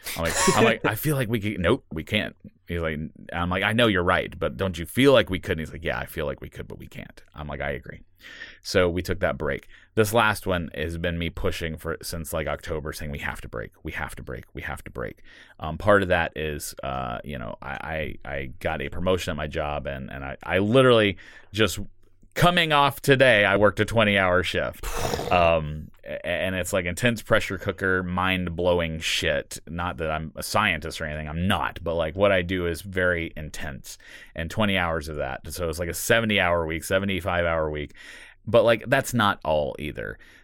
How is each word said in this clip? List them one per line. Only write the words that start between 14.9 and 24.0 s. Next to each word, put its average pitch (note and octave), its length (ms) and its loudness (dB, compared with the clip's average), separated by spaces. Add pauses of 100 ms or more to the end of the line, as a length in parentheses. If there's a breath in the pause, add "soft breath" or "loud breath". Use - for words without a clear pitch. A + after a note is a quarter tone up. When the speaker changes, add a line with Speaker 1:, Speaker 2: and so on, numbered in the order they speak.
Speaker 1:
break." - 320 -10 (380 loud breath)
Um, D#2+ 180 -8
part G2+ 240 6
of F2+ 60 0
that E2+ 280 2
is, D2+ 460 -6
uh, C2 420 -6
you C#2 140 -10
know, A#1 240 -10
I, D2+ 600 -6
I, C2 60 -12
I C#2 160 -6 (140)
got D#2+ 220 -4
a C#2 60 -6
promotion F2+ 420 0
at D#2 60 -4
my D2+ 100 -4
job, D2 400 -4
and, C2+ 240 -8
and C2+ 140 -10
I, C2+ 180 -10
I F2 160 0
literally A2 580 6 (360 loud breath)
just G#2 260 2 (600)
coming F3 340 4
off C#3+ 300 4
today, B2+ 420 8
I G2 120 6
worked G#2 240 4
a G#2+ 40 4
twenty-hour G2+ 600 4